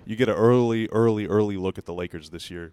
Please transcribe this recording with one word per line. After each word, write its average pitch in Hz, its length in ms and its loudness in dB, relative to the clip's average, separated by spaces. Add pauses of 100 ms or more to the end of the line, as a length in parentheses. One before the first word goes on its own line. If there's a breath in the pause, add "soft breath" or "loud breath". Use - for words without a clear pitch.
you 110 100 -10
get 117 140 2
an 104 80 0
early, 113 520 4
early, 107 380 2
early 104 300 0
look 92 220 -4
at - 80 -16
the 87 80 -10
Lakers 87 360 -10
this 85 200 -14
year. 85 220 -14